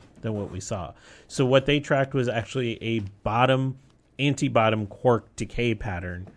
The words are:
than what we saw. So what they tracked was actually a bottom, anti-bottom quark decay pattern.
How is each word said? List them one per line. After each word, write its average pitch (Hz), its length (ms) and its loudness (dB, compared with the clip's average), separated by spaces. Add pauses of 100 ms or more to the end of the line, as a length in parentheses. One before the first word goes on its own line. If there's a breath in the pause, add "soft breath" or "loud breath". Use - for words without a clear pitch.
(220)
than 113 120 -6
what 101 180 -6
we 92 80 -10
saw. 92 320 -8 (380 soft breath)
So 139 160 0
what 131 200 6
they 147 140 2
tracked 135 340 0
was 127 140 0
actually 117 560 -4
a 113 160 0 (240)
bottom, 131 540 2 (400)
anti-bottom 117 680 2
quark - 500 0
decay 117 380 -2
pattern. 90 600 -8